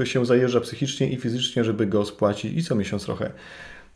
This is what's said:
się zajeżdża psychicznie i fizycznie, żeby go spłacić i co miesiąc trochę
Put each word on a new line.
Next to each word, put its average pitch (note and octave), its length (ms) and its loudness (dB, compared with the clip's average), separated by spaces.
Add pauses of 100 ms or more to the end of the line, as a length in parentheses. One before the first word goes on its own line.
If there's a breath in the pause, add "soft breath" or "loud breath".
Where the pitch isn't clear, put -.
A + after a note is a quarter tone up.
się B2 220 0
zajeżdża B2 340 6
psychicznie C3+ 500 -2
i C3 80 -4
fizycznie, B2 460 0
żeby A2 240 0
go G2+ 180 2
spłacić G#2 520 0
i E3 60 0
co D3 120 -2
miesiąc G2+ 300 -2
trochę - 260 -4 (640 loud breath)